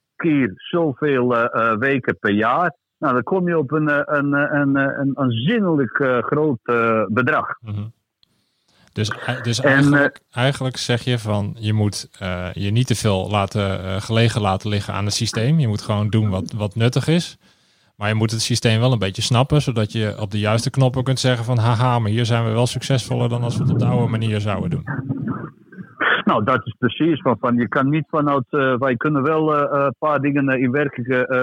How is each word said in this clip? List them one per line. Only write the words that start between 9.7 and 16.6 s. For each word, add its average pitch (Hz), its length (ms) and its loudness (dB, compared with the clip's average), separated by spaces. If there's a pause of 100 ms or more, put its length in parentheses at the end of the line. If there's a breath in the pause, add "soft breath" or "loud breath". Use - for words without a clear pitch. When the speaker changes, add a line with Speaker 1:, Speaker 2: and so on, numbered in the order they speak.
Speaker 2:
eigenlijk, 143 460 4 (120)
eigenlijk 131 460 0
zeg 120 240 0
je 123 180 0
van, 104 400 -2
je 107 140 0
moet, 104 360 0 (100)
eh, 90 340 -6
je 101 180 -4
niet 120 160 2
te 110 80 0
veel 98 340 0
laten, 98 540 0
eh, 95 180 -6
gelegen 113 400 2
laten 98 280 0
liggen 101 240 -2
aan 101 120 -2
het 104 80 -2
systeem. 120 460 0
Je 131 80 2
moet 104 140 -2
gewoon 104 280 0
doen 107 200 2
wat, 95 220 -4
wat 104 240 -4